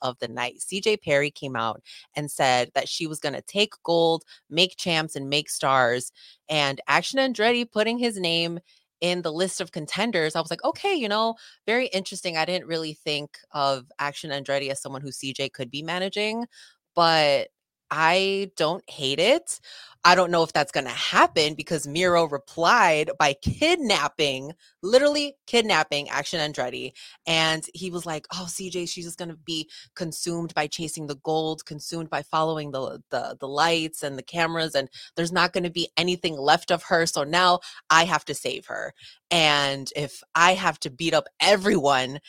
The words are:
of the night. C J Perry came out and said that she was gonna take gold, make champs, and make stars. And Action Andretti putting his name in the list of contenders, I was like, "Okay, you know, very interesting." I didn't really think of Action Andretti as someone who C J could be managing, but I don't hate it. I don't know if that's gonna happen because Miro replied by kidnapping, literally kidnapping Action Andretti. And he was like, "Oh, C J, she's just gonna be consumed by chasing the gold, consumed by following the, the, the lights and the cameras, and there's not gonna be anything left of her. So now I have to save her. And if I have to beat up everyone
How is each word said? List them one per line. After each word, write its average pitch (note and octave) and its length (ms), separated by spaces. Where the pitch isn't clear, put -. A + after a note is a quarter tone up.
of B2+ 160
the B2 100
night. B2 320
C F#3+ 200
J G#3+ 160
Perry D3 340
came C3+ 260
out A2+ 260
and D3 160
said B2+ 440
that C3+ 140
she - 180
was D#3 140
gonna C3+ 220
take G#3 300
gold, E3 400
make F3 260
champs, D#3+ 400
and C#3 140
make D3+ 200
stars. B2+ 640
And C#3+ 400
Action E3+ 300
Andretti A#3+ 520
putting A3 280
his A#3+ 200
name E3+ 400
in F3 220
the E3 100
list F#3 280
of F3+ 120
contenders, F3 640
I E3 40
was D#3+ 100
like, E3+ 140
"Okay, F#4+ 300
you B3+ 140
know, A3 260
very A#3+ 220
interesting." F#3 480
I D#3+ 80
didn't F3+ 220
really D#3+ 280
think D3 440
of C#3 460
Action C#3+ 320
Andretti C#3 400
as C#3 100
someone C#3 220
who C#3 100
C C3+ 200
J C3+ 160
could B2 220
be C#3 120
managing, G3+ 640
but D#3 540
I F#3+ 680
don't E3 340
hate C#3 300
it. C4+ 400
I F3 100
don't F3+ 160
know E3+ 140
if D#3 80
that's D3 200
gonna C3+ 180
happen D#3 640
because D3+ 320
Miro E3+ 420
replied D#3+ 920
by D3 160
kidnapping, D#3+ 1200
literally C#4+ 520
kidnapping D#3+ 600
Action C#3+ 320
Andretti. B2+ 520
And D#3+ 380
he F3+ 160
was E3+ 160
like, D#3 260
"Oh, F3+ 140
C F#3 240
J, F3 160
she's F3 180
just E3+ 140
gonna E3+ 180
be D#3+ 320
consumed E3+ 600
by D3+ 140
chasing D#3 400
the C#3+ 80
gold, D#3 480
consumed D#3+ 460
by D3 120
following D#3+ 480
the, C3+ 400
the, B2 300
the C#3 80
lights D#3+ 560
and C#3 120
the B2+ 60
cameras, E3 540
and C3+ 120
there's E3+ 160
not F3+ 200
gonna F3 180
be E3 260
anything E3+ 400
left C#3+ 360
of E3+ 120
her. E3 220
So E3 180
now F3+ 360
I D#3+ 140
have E3+ 220
to D3 80
save - 320
her. G#2+ 280
And C#3+ 680
if C#3+ 260
I F3 180
have F#3 260
to D#3 100
beat D#3+ 240
up D3 120
everyone C#3+ 880